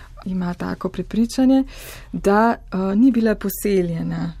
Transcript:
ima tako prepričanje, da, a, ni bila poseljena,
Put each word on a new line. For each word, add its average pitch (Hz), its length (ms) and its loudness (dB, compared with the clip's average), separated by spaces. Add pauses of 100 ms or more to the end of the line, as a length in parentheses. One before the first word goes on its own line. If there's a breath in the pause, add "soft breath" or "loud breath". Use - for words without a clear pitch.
(260 loud breath)
ima 180 280 -4
tako 180 340 -6
prepričanje, 254 760 2 (500 loud breath)
da, 208 440 2 (140)
a, 190 240 -2
ni 254 180 6
bila 220 220 2
poseljena, 170 1080 -2